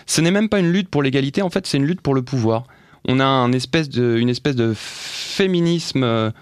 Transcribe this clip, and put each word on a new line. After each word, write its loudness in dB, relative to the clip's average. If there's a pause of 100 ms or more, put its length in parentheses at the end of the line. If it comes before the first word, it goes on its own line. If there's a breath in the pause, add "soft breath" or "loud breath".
ce 0
n'est 4
même 2
pas 0
une 2
lutte -2
pour 0
l'égalité, 0
en 0
fait, -4
c'est -2
une 2
lutte -2
pour 0
le 2
pouvoir. 0 (400 soft breath)
On 2
a 2
un 2
espèce -2
de, 0
une 2
espèce -2
de 2
féminisme, -2
euh, 0 (100)